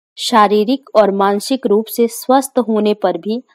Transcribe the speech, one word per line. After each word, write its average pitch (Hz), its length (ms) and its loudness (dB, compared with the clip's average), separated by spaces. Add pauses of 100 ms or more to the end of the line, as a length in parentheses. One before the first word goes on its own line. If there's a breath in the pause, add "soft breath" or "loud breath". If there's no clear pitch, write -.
(180)
शारीरिक 214 760 0
और 202 160 4
मानसिक 202 560 -2
रूप 214 200 0
से 233 220 -2
स्वस्थ 262 500 -2
होने 214 360 0
पर 185 240 -4
भी 214 240 -6 (120)